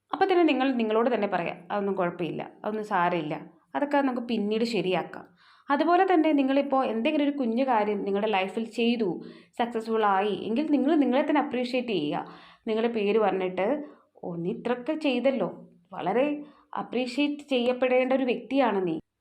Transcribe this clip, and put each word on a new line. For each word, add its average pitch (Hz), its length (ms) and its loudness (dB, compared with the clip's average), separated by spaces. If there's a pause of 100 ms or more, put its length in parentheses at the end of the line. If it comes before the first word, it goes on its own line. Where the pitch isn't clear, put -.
(140)
അപ്പോൾ 381 120 2
തന്നെ 359 180 4
നിങ്ങൾ 269 280 4
നിങ്ങളോട് 233 440 2
തന്നെ 202 120 0
പറയാം, 175 440 -4
"അതൊന്നും 202 240 -2
കുഴപ്പമില്ല, 170 560 -4 (120)
അതൊന്നും 214 220 -4
സാരമില്ല, 175 600 0 (300)
അതൊക്കെ 285 220 0
നമുക്ക് 254 240 0
പിന്നീട് 214 420 -2
ശരിയാക്കാം." 180 640 -2 (420)
അതുപോലെ 349 440 4
തന്നെ 311 180 4
നിങ്ങളിപ്പോൾ 269 540 2
എന്തെങ്കിലും 233 380 0
ഒരു 285 140 0
കുഞ്ഞു 240 260 0
കാര്യം 208 400 0
നിങ്ങളുടെ 202 280 0
ലൈഫിൽ 196 380 -2
ചെയ്തു, 233 540 0 (360)
സക്സസ്ഫുൾ 226 460 0
ആയി 202 280 2
എങ്കിൽ 226 320 -2
നിങ്ങൾ 294 300 2
നിങ്ങളെ 277 340 2
തന്നെ 302 120 4
അപ്രീഷിയേറ്റ് 247 460 -2
ചെയ്യുക. 165 380 -2 (420)
നിങ്ങളുടെ 226 260 0
പേര് 208 260 2
പറഞ്ഞിട്ട്, 190 640 0 (400)
"ഓ, 180 120 -8
നീ 170 160 -4
ഇത്രയൊക്കെ 247 420 -4
ചെയ്തല്ലോ, 247 760 -2 (220)
വളരെ 214 520 -2 (360)
അപ്രീഷിയേറ്റ് 254 720 -4
ചെയ്യപ്പെടേണ്ട 254 640 2
ഒരു 269 100 2
വ്യക്തിയാണ് 226 640 0
നീ, 160 120 -2 (220)